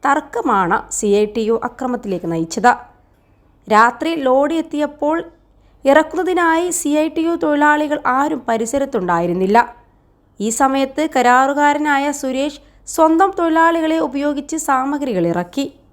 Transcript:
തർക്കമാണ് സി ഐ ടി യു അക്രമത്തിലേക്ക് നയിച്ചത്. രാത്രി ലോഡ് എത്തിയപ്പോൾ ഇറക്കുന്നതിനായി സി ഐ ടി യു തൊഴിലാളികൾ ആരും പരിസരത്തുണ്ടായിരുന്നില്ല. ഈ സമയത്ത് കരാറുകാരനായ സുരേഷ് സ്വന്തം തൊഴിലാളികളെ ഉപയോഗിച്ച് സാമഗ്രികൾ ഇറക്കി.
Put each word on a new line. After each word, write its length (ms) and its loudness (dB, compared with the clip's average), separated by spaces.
തർക്കമാണ് 720 0
സി 120 -4
ഐ 140 2
ടി 140 -2
യു 80 0
അക്രമത്തിലേക്ക് 640 -6
നയിച്ചത്. 380 0
രാത്രി 380 2
ലോഡ് 340 2
എത്തിയപ്പോൾ 560 -4
ഇറക്കുന്നതിനായി 760 2
സി 100 -4
ഐ 20 0
ടി 80 -2
യു 80 0
തൊഴിലാളികൾ 560 2
ആരും 320 -2
പരിസരത്തുണ്ടായിരുന്നില്ല. 1120 0
ഈ 100 -2
സമയത്ത് 440 0
കരാറുകാരനായ 880 2
സുരേഷ് 400 -4
സ്വന്തം 420 4
തൊഴിലാളികളെ 720 2
ഉപയോഗിച്ച് 600 -4
സാമഗ്രികൾ 560 -2
ഇറക്കി. 340 -4